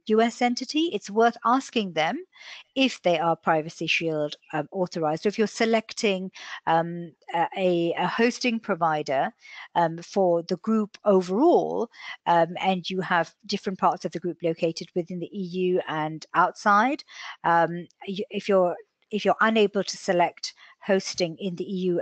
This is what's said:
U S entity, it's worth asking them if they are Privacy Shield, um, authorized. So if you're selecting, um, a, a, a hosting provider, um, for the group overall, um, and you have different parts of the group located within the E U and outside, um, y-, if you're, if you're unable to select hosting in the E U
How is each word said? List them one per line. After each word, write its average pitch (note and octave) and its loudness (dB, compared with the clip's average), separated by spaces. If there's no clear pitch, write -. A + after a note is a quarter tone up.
U A3 4
S A#3 0
entity, C4 -2
it's G3+ -8
worth A3+ 2
asking A3+ 0
them E3+ -2
if C4 0
they F3 2
are E3 2
Privacy D#3+ -2
Shield, D#3 -2
um, D3+ -4
authorized. E3 -2
So G#3 2
if G3 -2
you're G#3+ 2
selecting, G#3+ -2
um, E3+ 0
a, E3+ 2
a, F3 2
a F3 0
hosting A#3 0
provider, D#3+ -2
um, E3 0
for E3+ 2
the E3+ -4
group A3 -2
overall, G3 4
um, E3+ 2
and F#3+ -2
you F#3 -2
have E3+ 0
different G3 -6
parts F3+ 0
of D#3+ -4
the F3 -8
group E3+ -6
located E3 -2
within F3+ -4
the E3+ -8
E G3 -6
U F3+ 0
and D#3 -4
outside, G#3 2
um, E3+ 2
y-, G3 -6
if - -6
you're, F3+ 4
if G#3 -4
you're G3 2
unable G#3 4
to - -8
select - 0
hosting F#3 0
in F#3 -6
the F3+ -8
E F#3+ -6
U F3 0